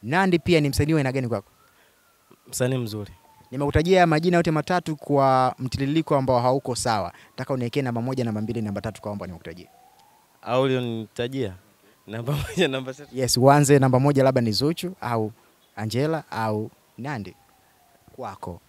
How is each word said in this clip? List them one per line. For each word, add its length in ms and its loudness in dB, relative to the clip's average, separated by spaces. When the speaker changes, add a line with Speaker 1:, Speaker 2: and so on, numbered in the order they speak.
Speaker 1:
Nandy 360 2
pia 220 2
ni 80 2
msanii 240 0
wa 60 2
aina 120 0
gani 160 -2
kwako? 240 -6
Speaker 2:
Msanii 300 -2
mzuri. 340 -8
Speaker 1:
Nimekutajia 560 4
majina 300 2
yote 140 2
matatu 440 -2
kwa 640 2
mtiririko 560 -2
ambao 240 2
hauko 360 0
sawa. 380 -2
Nataka 240 -8
uniwekee 280 -4
namba 200 -4
moja, 220 -4
namba 180 -4
mbili, 200 -6
namba 200 -6
tatu 200 -10
kwa 100 -8
ambao 160 -10
nimekutajia. 400 -16
Speaker 2:
Au 220 -2
ulionitajia? 920 -4
Namba 300 -6
<laughs> 120 -4
moja, 180 0
namba 260 -6
tatu. 240 -20
Speaker 1:
Yes, 200 0
uanze 420 8
namba 200 4
moja 240 4
labda 180 4
ni 100 0
Zuchu 500 -4
au 300 -4
Angela 560 -4
au 400 -4
Nandy 380 -10
kwako. 540 -14